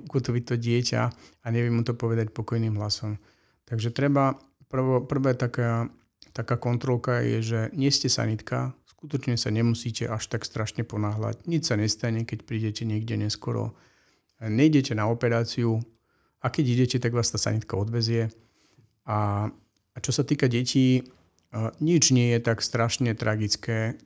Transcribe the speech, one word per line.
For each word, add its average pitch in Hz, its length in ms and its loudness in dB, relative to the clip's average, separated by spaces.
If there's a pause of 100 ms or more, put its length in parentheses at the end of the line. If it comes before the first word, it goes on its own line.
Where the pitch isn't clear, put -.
<laughs> - 80 -8
ukotviť 120 360 0
to 120 120 -2
dieťa 120 460 0 (420)
a - 80 -16
nevie 117 200 2
mu 117 120 2
to 120 80 0
povedať 113 400 -2
pokojným 110 480 -2
hlasom. 104 400 -4 (480)
Takže 113 240 -2
treba, 139 440 2 (320)
prvo, 131 360 0
prvé 135 320 0
taká, 117 520 -2 (440)
taká 117 240 -2
kontrolka 120 680 0
je, 113 160 0
že 113 200 -2 (160)
nie 139 160 2
ste - 160 0
sanitka, 123 680 -2 (120)
skutočne 127 520 -4
sa - 120 -2
nemusíte 117 560 0
až 110 200 -6
tak 113 160 -4
strašne 113 400 -6
ponáhľať. 107 640 -4
Nič 165 240 0
sa 107 40 4
nestane, 113 520 0
keď - 160 -8
prídete 110 400 -4
niekde 110 320 -2
neskoro. 110 560 -4 (720)
Nejdete 127 560 4
na 107 80 2
operáciu 117 760 0 (640)
a - 80 -2
keď 156 160 0
idete, 123 320 4
tak 120 160 0
vás 117 160 2
tá 110 80 -4
sanitka 110 400 -2
odvezie. 113 560 0 (720)
A, 104 420 0 (460)
a - 80 -16
čo - 80 -2
sa 127 160 0
týka 139 240 2
detí, 127 560 2 (460)
a 113 160 -4 (160)
nič 156 320 4
nie 120 160 4
je 117 80 2
tak 113 240 0
strašne 117 480 0
tragické, 110 920 -2